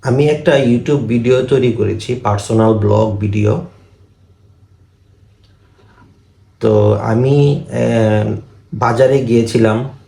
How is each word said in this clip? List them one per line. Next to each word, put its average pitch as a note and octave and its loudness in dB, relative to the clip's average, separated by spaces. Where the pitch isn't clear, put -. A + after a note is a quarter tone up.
আমি C3+ 0
একটা D3+ 2
YouTube B2 0
ভিডিও A#2+ 0
তৈরি C3 0
করেছি, G2+ -4
পার্সোনাল A2 0
ব্লগ G#2 0
ভিডিও। G#2 -2
তো G#2+ 2
আমি, C3 0
আহ, A2 0
বাজারে B2 2
গিয়েছিলাম A#2 0